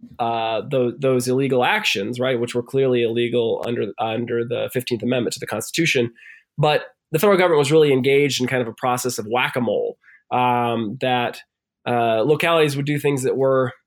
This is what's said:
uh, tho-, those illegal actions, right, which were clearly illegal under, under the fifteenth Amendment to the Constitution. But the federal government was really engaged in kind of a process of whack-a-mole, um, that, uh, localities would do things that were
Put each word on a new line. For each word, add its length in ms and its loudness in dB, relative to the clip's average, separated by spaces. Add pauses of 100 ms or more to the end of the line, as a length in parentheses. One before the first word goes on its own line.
(180)
uh, 520 -2
tho-, 280 0
those 280 0
illegal 380 0
actions, 560 -2
right, 180 0
which 160 -4
were 80 -2
clearly 400 0
illegal 640 0
under, 200 -4 (120)
under 460 -2
the 280 -4
fifteenth 300 -4
Amendment 320 -2
to 60 -10
the 60 -12
Constitution. 680 -2 (440)
But 260 2 (280)
the 80 0
federal 200 4
government 200 4
was 140 2
really 200 6
engaged 480 2
in 60 -2
kind 160 0
of 60 -6
a 60 -10
process 440 -4
of 100 -8
whack-a-mole, 680 -2 (320)
um, 680 0
that, 400 -2 (480)
uh, 340 2
localities 540 2
would 100 -4
do 140 -2
things 240 0
that 120 0
were 360 2 (140)